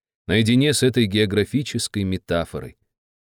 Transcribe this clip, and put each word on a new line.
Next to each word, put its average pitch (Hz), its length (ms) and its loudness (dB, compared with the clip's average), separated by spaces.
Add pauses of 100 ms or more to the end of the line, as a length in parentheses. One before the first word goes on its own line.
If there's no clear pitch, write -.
(260)
наедине 117 480 2
с - 80 0
этой 123 240 2
географической 104 960 -2
метафорой. 85 760 -6 (440)